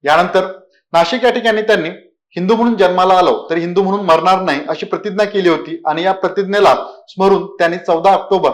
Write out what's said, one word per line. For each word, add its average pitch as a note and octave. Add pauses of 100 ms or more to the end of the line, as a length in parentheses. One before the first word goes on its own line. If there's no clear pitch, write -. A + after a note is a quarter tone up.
यानंतर F3+ (460)
नाशिक E3+
या A#3+
ठिकाणी A3+
त्यांनी G3+ (200)
"हिंदू F#3
म्हणून A#3
जन्माला F#3
आलो E3+
तरी E3
हिंदू F3
म्हणून G3
मरणार E3+
नाही" D3
अशी D#3
प्रतिज्ञा G3+
केली F#3+
होती D#3+
आणि D#3
या F#3+
प्रतिज्ञेला F#3+ (320)
स्मरून F#3+
त्यांनी E3+
चौदा F3+
ऑक्टोबर F#3+